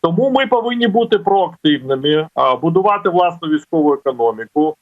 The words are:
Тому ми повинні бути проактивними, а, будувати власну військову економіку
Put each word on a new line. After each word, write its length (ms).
Тому 240
ми 160
повинні 400
бути 320
проактивними, 1160
а, 220
будувати 520
власну 400
військову 460
економіку 880